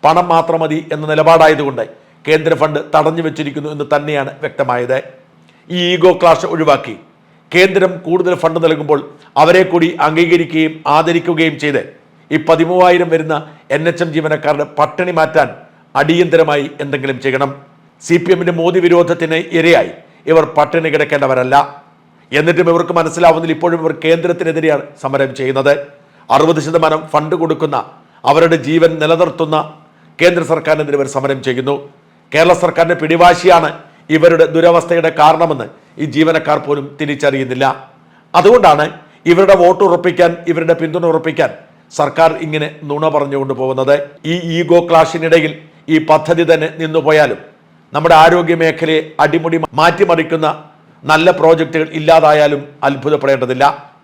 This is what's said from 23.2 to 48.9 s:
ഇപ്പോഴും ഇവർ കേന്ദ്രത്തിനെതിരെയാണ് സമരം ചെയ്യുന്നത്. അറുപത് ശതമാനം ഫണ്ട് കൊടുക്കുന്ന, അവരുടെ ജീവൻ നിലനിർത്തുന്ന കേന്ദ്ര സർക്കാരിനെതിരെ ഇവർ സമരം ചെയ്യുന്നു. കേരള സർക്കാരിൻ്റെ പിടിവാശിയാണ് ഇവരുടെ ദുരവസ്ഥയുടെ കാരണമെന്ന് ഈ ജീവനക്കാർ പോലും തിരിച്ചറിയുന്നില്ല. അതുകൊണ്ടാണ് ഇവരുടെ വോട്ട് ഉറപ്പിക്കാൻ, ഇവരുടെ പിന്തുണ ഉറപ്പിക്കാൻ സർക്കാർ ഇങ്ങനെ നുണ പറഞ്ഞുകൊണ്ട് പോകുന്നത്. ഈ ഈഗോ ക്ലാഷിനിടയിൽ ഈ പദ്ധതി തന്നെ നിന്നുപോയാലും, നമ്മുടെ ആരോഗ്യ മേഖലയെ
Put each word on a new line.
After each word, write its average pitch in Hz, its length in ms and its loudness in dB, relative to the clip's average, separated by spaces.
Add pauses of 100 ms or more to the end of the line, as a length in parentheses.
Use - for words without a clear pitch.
ഇപ്പോഴും 170 260 -2
ഇവർ 156 100 -2 (120)
കേന്ദ്രത്തിനെതിരെയാണ് 160 800 0 (200)
സമരം 139 260 -2 (100)
ചെയ്യുന്നത്. 135 320 0 (560)
അറുപത് 156 380 2
ശതമാനം 160 360 0 (100)
ഫണ്ട് 156 300 -2
കൊടുക്കുന്ന, 156 340 -4 (560)
അവരുടെ 165 260 4 (100)
ജീവൻ 160 220 2 (140)
നിലനിർത്തുന്ന 160 520 0 (680)
കേന്ദ്ര 175 200 2 (100)
സർക്കാരിനെതിരെ 151 480 -2
ഇവർ 135 160 -4
സമരം 135 320 -4
ചെയ്യുന്നു. 131 280 -4 (580)
കേരള 165 180 4 (120)
സർക്കാരിൻ്റെ 165 400 0
പിടിവാശിയാണ് 170 640 2 (400)
ഇവരുടെ 160 360 4
ദുരവസ്ഥയുടെ 165 720 2
കാരണമെന്ന് 156 460 2 (340)
ഈ 151 60 -6
ജീവനക്കാർ 151 540 0
പോലും 143 420 -6
തിരിച്ചറിയുന്നില്ല. 135 880 -2 (440)
അതുകൊണ്ടാണ് 180 560 4 (360)
ഇവരുടെ 190 300 4
വോട്ട് 180 280 2
ഉറപ്പിക്കാൻ, 170 520 0 (120)
ഇവരുടെ 165 240 -2
പിന്തുണ 165 340 -4
ഉറപ്പിക്കാൻ 160 440 -2 (460)
സർക്കാർ 156 360 0
ഇങ്ങനെ 151 520 -6
നുണ 147 240 -4
പറഞ്ഞുകൊണ്ട് 139 460 -4
പോകുന്നത്. 131 400 0 (320)
ഈ 165 80 -2
ഈഗോ 170 560 0
ക്ലാഷിനിടയിൽ 160 680 2 (300)
ഈ 160 100 2
പദ്ധതി 160 560 2
തന്നെ 156 140 -2 (100)
നിന്നുപോയാലും, 156 600 0 (540)
നമ്മുടെ 160 220 2
ആരോഗ്യ 170 400 4
മേഖലയെ 160 460 0 (200)